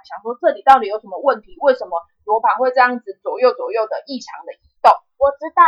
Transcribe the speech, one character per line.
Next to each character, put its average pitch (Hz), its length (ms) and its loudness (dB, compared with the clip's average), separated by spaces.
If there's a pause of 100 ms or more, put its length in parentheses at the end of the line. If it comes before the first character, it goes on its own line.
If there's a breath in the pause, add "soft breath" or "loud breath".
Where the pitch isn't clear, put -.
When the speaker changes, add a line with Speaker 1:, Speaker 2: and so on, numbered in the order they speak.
Speaker 1:
想 175 160 -18
说 240 180 -10
这 330 140 0
里 - 80 -16
到 269 160 6
底 220 80 -4
有 208 140 -6
什 208 80 -20
么 185 100 -12
问 233 240 0
题， - 160 -20
为 269 160 2
什 214 120 -6
么 170 200 -8 (180)
罗 214 160 -2
盘 220 140 0
会 254 160 -2
这 254 80 -2
样 247 220 0
子 - 200 -16
左 190 200 -10
右、 247 120 2
左 139 200 -10
右 220 160 -4
的 - 180 -8
异 262 140 -10
常 - 260 -18
的 - 80 -16
移 - 80 -20 (180)
动？ 226 140 6 (240)
Speaker 2:
我 523 140 2
知 311 240 -12
道， 349 120 6